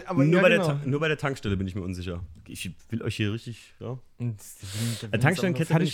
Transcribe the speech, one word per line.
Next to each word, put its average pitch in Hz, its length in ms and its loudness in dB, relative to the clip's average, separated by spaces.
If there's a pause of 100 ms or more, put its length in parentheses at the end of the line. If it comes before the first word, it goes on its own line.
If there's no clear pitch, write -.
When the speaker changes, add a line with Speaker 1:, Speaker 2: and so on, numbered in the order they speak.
Speaker 1:
aber 139 180 2
Speaker 2:
Nur 160 140 6
Speaker 1:
ja, 185 40 6
Speaker 2:
bei 185 80 10
der 175 100 6
Speaker 1:
genau. 160 160 2
Speaker 2:
Ta-, 143 100 -4
nur 139 160 0
bei 160 80 2
der 151 80 0
Tankstelle 120 400 -2
bin 95 100 -2
ich 92 80 -6
mir 98 60 -6
unsicher. 90 420 -6 (240)
Ich - 240 -10 (180)
will 113 140 -4
euch 110 140 -4
hier 104 160 0
richtig, - 480 -12
ja. 120 180 -10 (180)
Speaker 1:
Und 117 220 -6
das 107 720 -8
Speaker 2:
Äh, 104 80 0
Tankstellenkette 165 540 2
Speaker 1:
fertig, 160 200 4